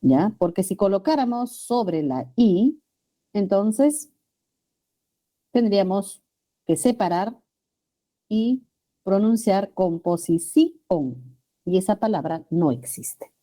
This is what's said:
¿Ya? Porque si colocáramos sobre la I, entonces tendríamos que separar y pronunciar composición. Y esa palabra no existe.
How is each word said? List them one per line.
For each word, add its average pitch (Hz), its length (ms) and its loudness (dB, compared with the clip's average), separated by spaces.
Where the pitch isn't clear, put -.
¿Ya? 151 380 2
Porque 175 240 -2
si 190 140 -4
colocáramos 240 800 0
sobre 185 460 -2
la 131 340 -4
I, 226 440 4
entonces 208 800 0
tendríamos 196 680 0
que 165 100 2
separar 208 640 -2
y 233 360 0
pronunciar 208 680 2
composición. 170 1600 -2
Y 180 140 2
esa 202 220 0
palabra 160 500 -2
no 165 220 2
existe. - 600 -10